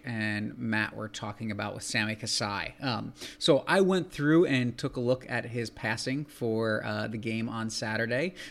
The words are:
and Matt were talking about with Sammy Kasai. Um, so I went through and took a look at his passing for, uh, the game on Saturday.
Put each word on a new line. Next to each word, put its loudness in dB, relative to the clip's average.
and -2
Matt 0
were -6
talking -6
about -4
with -10
Sammy 0
Kasai. -2
Um, -4
so 6
I 6
went 4
through 6
and 2
took -4
a -2
look 2
at -2
his -4
passing -2
for, 0
uh, -2
the -6
game -2
on -4
Saturday. -2